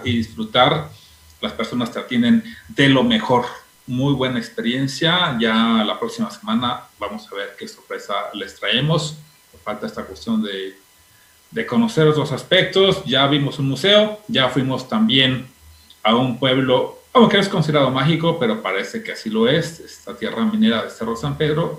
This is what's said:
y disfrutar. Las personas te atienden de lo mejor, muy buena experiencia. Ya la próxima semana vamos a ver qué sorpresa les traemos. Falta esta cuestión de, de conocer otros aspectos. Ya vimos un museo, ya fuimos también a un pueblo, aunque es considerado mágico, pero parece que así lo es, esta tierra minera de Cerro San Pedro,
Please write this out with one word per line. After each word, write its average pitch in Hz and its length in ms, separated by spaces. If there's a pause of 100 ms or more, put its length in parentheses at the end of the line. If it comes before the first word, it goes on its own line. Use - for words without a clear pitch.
y 120 100
disfrutar. 123 720 (540)
Las 107 100
personas 117 400
te - 80
atienden 117 420 (280)
de 139 180
lo 135 160
mejor, 117 420 (400)
muy 131 280
buena 127 260
experiencia. 135 1000
Ya 113 440
la 98 140
próxima 110 320
semana 117 520 (140)
vamos 104 320
a 101 60
ver 101 240
qué 113 80
sorpresa - 460 (200)
les 98 240
traemos. 143 600 (440)
Falta 110 240
esta 110 200
cuestión 107 360
de, 95 360 (760)
de 113 140
conocer 117 420
otros 151 240
aspectos. 185 720
Ya 131 240
vimos 143 320
un 135 80
museo, 208 640
ya 127 180
fuimos 127 400
también 127 600 (540)
a 110 140
un 123 240
pueblo, 127 600 (120)
aunque 208 260
es 196 80
considerado 151 440
mágico, 156 460
pero 110 240
parece 98 400
que - 120
así - 160
lo 110 180
es, 160 320
esta - 380
tierra 110 260
minera 110 400
de - 60
Cerro 113 260
San 139 220
Pedro, 151 420